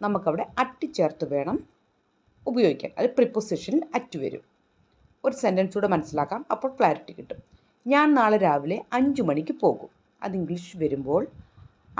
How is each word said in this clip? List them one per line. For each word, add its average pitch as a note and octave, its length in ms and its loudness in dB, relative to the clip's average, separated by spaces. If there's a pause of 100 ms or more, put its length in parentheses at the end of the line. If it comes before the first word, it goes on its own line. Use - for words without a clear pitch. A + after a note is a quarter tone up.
നമുക്കവിടെ G3+ 440 -2 (180)
at - 280 -8
ചേർത്ത് D#3+ 420 -2
വേണം C#3+ 240 -2 (920)
ഉപയോഗിക്കാൻ. A#3 500 2
അത് A3 80 2
പ്രിപ്പോസിഷനിൽ A#3+ 800 0 (140)
at - 220 -8
വരും. - 240 -8 (840)
ഒരു C4 100 0
സെൻറ്റൻസ് F#3+ 380 0
കൂടെ G#3 140 0
മനസ്സിലാക്കാം, D#3 640 -2
അപ്പോൾ D4 160 -2 (120)
ക്ലാരിറ്റി D#3+ 340 0
കിട്ടും. - 240 -14 (500)
"ഞാൻ D4 260 6
നാളെ G#3+ 240 6
രാവിലെ D#3+ 560 0
അഞ്ച് C4+ 280 2
മണിക്ക് D#3 400 0
പോകും." D3+ 280 2 (340)
അത് F#3+ 120 -6
ഇംഗ്ലീഷ് F3 420 -6
വരുമ്പോൾ, C#3+ 500 -2 (720)